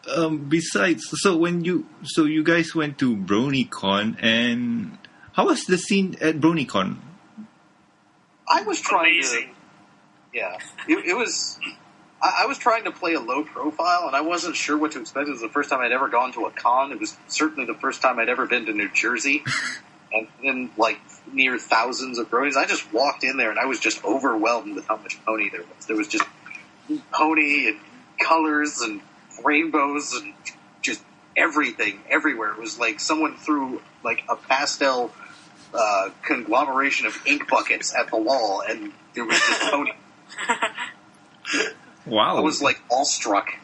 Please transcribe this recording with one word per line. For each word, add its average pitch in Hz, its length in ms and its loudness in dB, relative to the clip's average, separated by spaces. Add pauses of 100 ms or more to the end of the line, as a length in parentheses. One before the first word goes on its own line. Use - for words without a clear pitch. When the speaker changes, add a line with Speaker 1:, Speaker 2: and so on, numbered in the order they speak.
(160)
Speaker 1:
um, 156 340 0
besides, 170 540 2 (180)
so 185 160 4
when 170 260 2
you, 165 220 0 (180)
so 156 220 2
you 156 180 2
guys 165 300 2
went 151 260 -2
to 123 160 2
BronyCon, 104 1040 0
and 117 760 0 (360)
how 202 140 4
was 320 180 2
the 180 120 4
scene 190 440 2
at 156 180 2
BronyCon? 127 580 2 (1500)
Speaker 2:
I 359 140 4
was 392 180 -2
trying 170 380 4
Speaker 3:
Amazing. - 300 -4 (840)
Speaker 2:
to, 120 40 -8
yeah, 92 200 -6 (300)
it, - 180 2
it 180 120 0
was. - 420 -4 (600)
I, 180 220 2
I - 40 4
was 269 100 -2
trying 226 280 2
to 180 60 -4
play 170 220 -4
a 147 60 0
low 127 240 -2
profile, 170 640 0
and 131 80 -2
I 143 60 2
wasn't 165 340 -2
sure 147 220 0
what 151 160 0
to 127 80 -10
expect. 139 260 -6
It 147 40 -6
was 120 100 -8
the 110 80 -8
first 147 200 -2
time 131 120 0
I'd 120 100 0
ever 131 160 0
gone 123 260 2
to 113 120 -4
a - 60 -4
con. 131 400 2
It 110 80 -8
was 107 160 -8 (120)
certainly 147 440 -2
the 107 80 -6
first 135 220 -4
time 123 180 2
I'd 113 100 0
ever 123 180 0
been 120 180 0
to 110 80 -4
New 101 160 -2
Jersey, 123 540 0 (340)
Speaker 1:
<laughs> - 360 -18
Speaker 2:
and 110 140 -2 (140)
in, 127 360 -4
like, 110 220 2 (320)
near 131 280 0
thousands 123 600 0
of 110 120 -4
bronies. 135 240 0
I 147 100 4
just 180 280 -4
walked 135 320 2
in 131 120 -2
there, 113 140 2
and 107 80 -2
I 123 60 2
was 127 140 -2
just - 260 -2
overwhelmed 117 680 0
with 90 120 -10
how 110 80 0
much - 300 -12
pony 107 240 -2
there 87 120 -10 (140)
was. - 100 -20
There 110 120 -2
was 107 100 0
just 107 160 0 (880)
pony 147 560 2
and 107 100 -2 (480)
colors 151 540 2
and 107 220 -4 (420)
rainbows 147 680 2
and 101 200 -10 (480)
just 120 220 -4 (320)
everything 120 640 0 (100)
everywhere. 139 420 0
It 107 80 -10
was 113 200 -10
like 113 220 -2
someone 156 340 0
threw, 135 460 -2 (240)
like, 113 240 -2
a - 80 0
pastel, 131 760 0 (600)
uh, 101 360 2 (140)
conglomeration 131 840 2
of - 200 -4
ink 143 220 0
buckets - 440 2
at 117 160 0
the 117 80 -2
wall, 110 500 2
and 107 260 -6 (200)
there 117 120 -4
was - 120 2
just - 320 2
pony. 147 260 0
Speaker 4:
<laughs> - 60 -20 (2000)
Speaker 1:
Wow. 123 320 2
Speaker 2:
I - 20 2
was, - 220 0
like, - 180 0 (100)
awestruck. 120 600 0 (140)